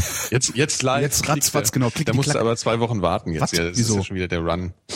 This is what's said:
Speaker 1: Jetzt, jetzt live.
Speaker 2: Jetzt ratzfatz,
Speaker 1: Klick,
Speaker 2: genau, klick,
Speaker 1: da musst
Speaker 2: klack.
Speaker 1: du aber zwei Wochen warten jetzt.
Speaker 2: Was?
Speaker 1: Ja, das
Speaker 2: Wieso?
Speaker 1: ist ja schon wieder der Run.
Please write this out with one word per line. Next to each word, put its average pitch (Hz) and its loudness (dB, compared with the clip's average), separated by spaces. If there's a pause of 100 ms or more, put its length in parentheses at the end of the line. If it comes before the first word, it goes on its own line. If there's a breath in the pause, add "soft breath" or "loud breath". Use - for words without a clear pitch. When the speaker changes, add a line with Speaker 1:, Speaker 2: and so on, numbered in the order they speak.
(300 loud breath)
Speaker 1:
Jetzt, 127 0
jetzt - 0
live. 131 2
Speaker 2:
Jetzt - -2
ratzfatz, 147 2
Speaker 1:
Klick, - 0
Speaker 2:
genau, 127 2
klick, - -4
Speaker 1:
da 113 0
musst 135 2
Speaker 2:
klack. 143 2
Speaker 1:
du 104 0
aber 113 2
zwei 113 0
Wochen 110 0
warten 87 0
jetzt. 76 0
Speaker 2:
Was? - 0
Speaker 1:
Ja, 85 2
das 87 -4
Speaker 2:
Wieso? 113 2
Speaker 1:
ist 101 2
ja 92 0
schon 98 -8
wieder 90 -2
der 87 -2
Run. 85 -2 (240)